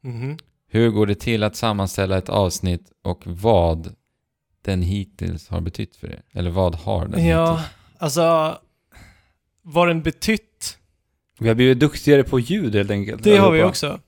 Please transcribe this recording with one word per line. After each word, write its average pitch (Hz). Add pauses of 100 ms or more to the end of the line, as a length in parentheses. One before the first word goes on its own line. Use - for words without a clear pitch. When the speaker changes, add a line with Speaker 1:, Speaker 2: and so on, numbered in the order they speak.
Speaker 1:
Mhm. 131 (300)
Speaker 2:
Hur 117
går 107
det 101
till 110
att 104
sammanställa 98
ett 92
avsnitt 92 (120)
och 90
vad 87 (680)
den 92
hittills 90
har 87
betytt -
för -
er? - (120)
Eller 87
vad 90
har 92
den 165
Speaker 1:
Ja, 165
Speaker 2:
hittills? 160 (280)
Speaker 1:
alltså, 160 (1040)
vad 170
den 165
betytt? - (640)
Speaker 3:
Vi 113
har 113
blivit 127
duktigare 143
på 131
ljud, 127
helt 101
enkelt, 101
Speaker 1:
Det 208
har 196
vi 160
Speaker 3:
allihopa. 180
Speaker 1:
också. -